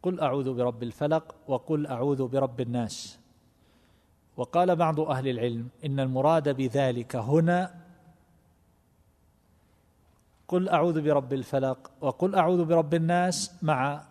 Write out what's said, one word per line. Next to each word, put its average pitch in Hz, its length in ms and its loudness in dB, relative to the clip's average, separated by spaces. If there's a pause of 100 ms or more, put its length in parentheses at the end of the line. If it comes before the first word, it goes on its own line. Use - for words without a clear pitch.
"قل 180 180 -2
أعوذ 131 340 -2
برب 123 280 -2
الفلق"، 151 520 -2 (120)
وقل 147 400 -2
أعوذ 135 420 -2
برب 131 320 -2
الناس. 120 560 -6 (1200)
وقال 175 400 2
بعض 160 240 2
أهل 135 280 -2
العلم 120 400 -2 (160)
إن 139 160 -2
المراد 139 480 2
بذلك 131 680 -2
هنا 165 680 0 (2750)
"قل 185 200 0
أعوذ 160 340 2
برب 143 300 2
الفلق"، 131 580 -2 (100)
وقل 180 340 -2
أعوذ 175 300 4
برب 160 300 2
الناس، 175 680 0
مع 143 460 0